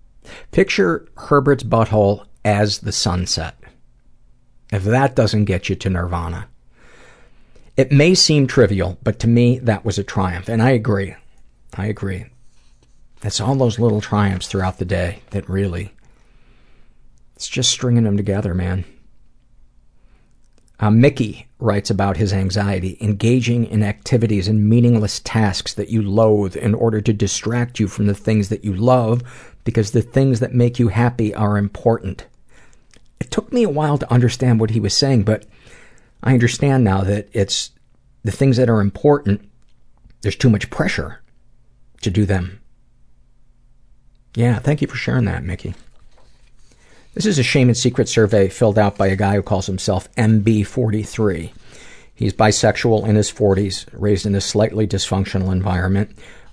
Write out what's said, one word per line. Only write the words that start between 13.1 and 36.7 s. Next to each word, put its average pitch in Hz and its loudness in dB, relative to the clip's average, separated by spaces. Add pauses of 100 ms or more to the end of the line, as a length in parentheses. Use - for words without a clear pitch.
It's 104 -6
all 120 0
those 117 0
little 113 2
triumphs 101 -2
throughout 92 -4
the 95 -6
day 90 -4 (120)
that 98 -8
really, 95 -4 (1400)
it's - -14
just 127 0
stringing 120 2
them 101 0
together, 98 -2
man. 90 -4 (1900)
Uh, 107 0
Mickey 117 2 (120)
writes 101 -2
about 98 0
his 101 0
anxiety, 95 -2
engaging 117 0
in 107 0
activities 104 0
and 107 2
meaningless 117 2
tasks - -2
that - -8
you 110 0
loathe 104 2
in 101 -2
order 110 0
to 113 2
distract 113 -4
you 104 0
from 101 -2
the 101 0
things 107 0
that 107 -6
you 104 -4
love, 120 2 (440)
because 113 -2
the 120 2
things 135 0
that - -4
make 120 2
you 120 2
happy 113 0
are 104 0
important. 101 -2 (920)
It - -12
took - -4
me 240 2
a 202 2
while 147 0
to - -4
understand 120 2
what 110 0
he 110 -2
was 104 -2
saying, 135 2
but 107 0 (760)
I 131 2
understand 127 2